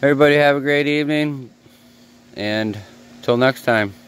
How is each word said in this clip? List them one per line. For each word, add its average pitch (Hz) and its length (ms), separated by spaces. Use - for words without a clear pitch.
everybody 147 340
have 143 220
a 143 40
great 143 260
evening, 147 640
and 107 420
till 120 160
next 127 260
time. 107 300